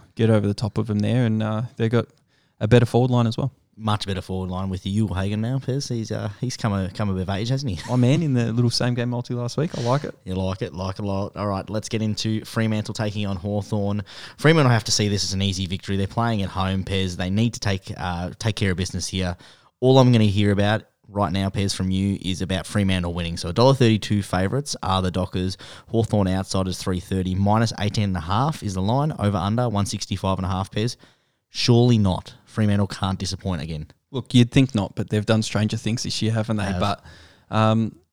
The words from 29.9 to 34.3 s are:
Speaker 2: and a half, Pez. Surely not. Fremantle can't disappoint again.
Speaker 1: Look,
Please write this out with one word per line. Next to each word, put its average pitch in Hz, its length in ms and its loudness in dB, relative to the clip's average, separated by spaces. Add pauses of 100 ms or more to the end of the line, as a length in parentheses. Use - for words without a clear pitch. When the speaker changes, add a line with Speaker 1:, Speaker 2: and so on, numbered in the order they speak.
Speaker 2:
and 95 80 -4
a - 20 -4
half, 95 220 -4
Pez. 113 260 -4 (540)
Surely 120 480 6
not. 95 360 0 (120)
Fremantle 101 400 2
can't 95 320 -4
disappoint 92 440 -4
again. 80 260 -8 (220)
Speaker 1:
Look, 127 240 -6